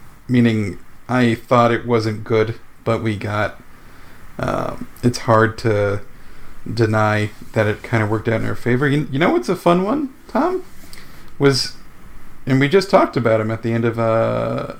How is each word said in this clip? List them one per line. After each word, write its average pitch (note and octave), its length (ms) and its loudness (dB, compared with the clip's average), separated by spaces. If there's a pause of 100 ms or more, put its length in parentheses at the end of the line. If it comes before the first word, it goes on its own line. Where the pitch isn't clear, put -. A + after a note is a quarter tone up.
(280)
meaning A#2 520 2 (300)
I B2 260 2
thought A#2+ 360 4
it A2+ 140 0
wasn't A2 380 0
good, A2 360 0 (240)
but A2+ 180 0
we G#2+ 160 -2
got, G#2 440 -4 (760)
um, - 500 -4 (140)
it's A#2+ 180 0
hard A2 400 4
to G#2 420 0 (720)
deny G#2+ 580 2 (240)
that G#2+ 140 2
it G#2 160 -2
kinda A2+ 220 0
worked G#2+ 220 -2
out A2+ 140 2
in A2 60 -2
our A2 80 -2
favor. B2 320 0
You, C#3+ 240 0
you C3 80 -2
know F3+ 120 4
what's E4+ 180 0
a F#3 60 2
fun F3 280 2
one, C4 300 -2 (140)
Tom? F4+ 360 0 (760)
Was, C#3 360 2 (720)
and C3 140 2
we C#3+ 100 4
just F#3+ 200 4
talked - 280 4
about A2+ 240 4
him A2 100 -2
at A2+ 120 -6
the A2+ 100 0
end A#2 120 0
of, A2+ 120 0
uh, A2+ 840 0